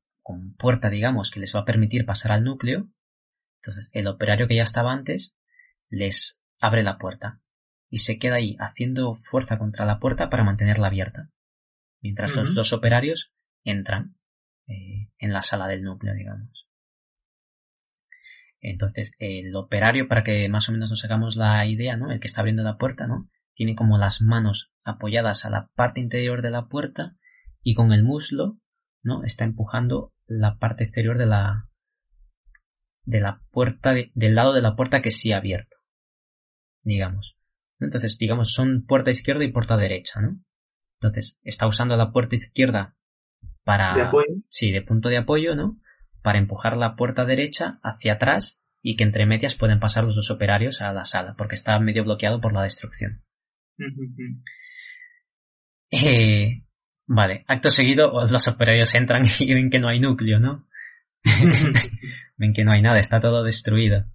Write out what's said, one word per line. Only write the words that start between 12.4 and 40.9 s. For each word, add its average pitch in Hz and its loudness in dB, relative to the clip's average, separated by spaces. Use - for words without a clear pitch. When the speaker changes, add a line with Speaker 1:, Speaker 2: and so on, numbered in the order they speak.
Speaker 2:
Ujú. 185 0
Speaker 1:
dos 110 0
operarios 120 -2
entran, 101 -6
eh, 101 -12
en 104 -4
la 95 -4
sala 95 -6
del 95 -6
núcleo, 98 -8
digamos. 101 -12
Entonces, 104 -8
el 95 -10
operario, 110 0
para 113 0
que 104 -2
más 107 -2
o - -2
menos 110 -4
nos 110 -6
hagamos 110 -2
la 107 2
idea, 113 -2
¿no? 127 -6
El 110 -6
que - -10
está 110 -6
abriendo 110 0
la 107 -4
puerta, - -6
¿no? - -6
Tiene 113 -2
como 107 4
las 98 0
manos 110 2
apoyadas 110 -2
a 107 -6
la 104 -4
parte 123 0
interior 123 -4
de 117 -4
la 117 -6
puerta - -10
y 120 2
con 113 4
el 107 6
muslo, 147 -2
¿no? 123 -4
Está - -6
empujando 120 -4
la 107 0
parte 117 -2
exterior 117 -2
de 120 0
la, 104 0
de 113 -2
la 101 -4
puerta, 127 0
de, 127 -4
del 110 2
lado 127 4
de 127 4
la 110 2
puerta 127 0
que 110 -2
sí 110 0
ha 98 0
abierto, 98 -6
digamos. 98 -4
Entonces, - -4
digamos, 113 0
son 131 0
puerta 135 2
izquierda 139 -2
y 117 -2
puerta 113 0
derecha, 95 -2
¿no? 170 -4